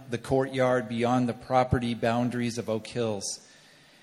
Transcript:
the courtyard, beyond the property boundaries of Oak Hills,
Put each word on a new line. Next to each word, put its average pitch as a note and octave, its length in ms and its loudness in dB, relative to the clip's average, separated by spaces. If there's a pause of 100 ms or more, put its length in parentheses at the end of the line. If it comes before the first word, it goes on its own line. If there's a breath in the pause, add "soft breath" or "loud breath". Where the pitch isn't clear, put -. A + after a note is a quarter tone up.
the A#2+ 80 -2
courtyard, B2+ 720 2
beyond A#2 400 2
the A2+ 40 -2
property B2+ 600 2
boundaries A#2+ 640 0
of A2 120 -6
Oak A2 180 -4
Hills, A2 520 -4 (640 loud breath)